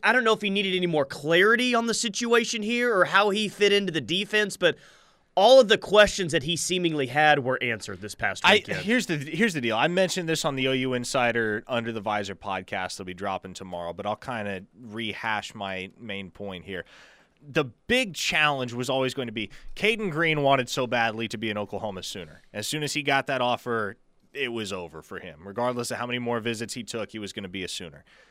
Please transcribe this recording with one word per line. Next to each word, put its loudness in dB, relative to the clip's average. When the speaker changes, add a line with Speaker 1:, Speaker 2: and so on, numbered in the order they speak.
Speaker 1:
I 6
don't 4
know 4
if -2
he -2
needed 0
any 0
more 2
clarity 4
on 2
the 0
situation 0
here 0
or 4
how 4
he 0
fit 2
into 2
the -2
defense, -2
but 2
all 10
of 8
the 6
questions 4
that 2
he -4
seemingly 0
had 6
were 0
answered -4
this -10
past -2
Speaker 2:
I, 8
Speaker 1:
weekend. 0
Speaker 2:
here's 2
the, -2
here's 0
the -4
deal. 0
I 4
mentioned 0
this -2
on -2
the 0
O 2
U 0
Insider 0
Under -2
the -6
Visor -2
podcast -6
that'll -12
be -10
dropping -6
tomorrow, -8
but -10
I'll -2
kinda -8
rehash -6
my -8
main -10
point -12
here. -10
The -2
big 0
challenge 0
was -4
always 0
going -4
to -8
be -6
Caden 0
Green 0
wanted 4
so -2
badly 0
to -8
be -2
an -2
Oklahoma -6
Sooner. -14
As -6
soon -4
as -4
he -2
got 2
that -2
offer, -2
it -4
was -6
over -10
for -14
him. -14
Regardless -4
of -6
how -6
many -4
more -2
visits -6
he -10
took, -8
he -12
was -10
gonna -10
be -8
a -6
Sooner. -12